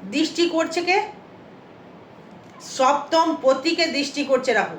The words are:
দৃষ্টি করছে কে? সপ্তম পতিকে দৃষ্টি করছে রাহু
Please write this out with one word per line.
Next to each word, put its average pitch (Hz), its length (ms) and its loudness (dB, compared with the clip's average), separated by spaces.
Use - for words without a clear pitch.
দৃষ্টি 320 280 0
করছে 330 320 -2
কে? 370 100 2
সপ্তম 285 480 2
পতিকে 330 420 2
দৃষ্টি 285 340 -4
করছে 254 300 2
রাহু 170 200 -4